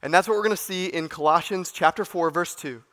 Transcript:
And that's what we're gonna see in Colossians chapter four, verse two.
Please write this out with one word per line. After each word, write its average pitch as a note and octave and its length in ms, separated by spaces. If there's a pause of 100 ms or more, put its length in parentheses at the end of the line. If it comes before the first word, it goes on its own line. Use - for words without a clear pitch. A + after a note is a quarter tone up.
And D3 100
that's F3+ 160
what A3 80
we're G#3 60
gonna G#3+ 140
see F#3 300
in D#3+ 220
Colossians E3 640
chapter E3 320
four, E3 260
verse E3 240
two. B2 380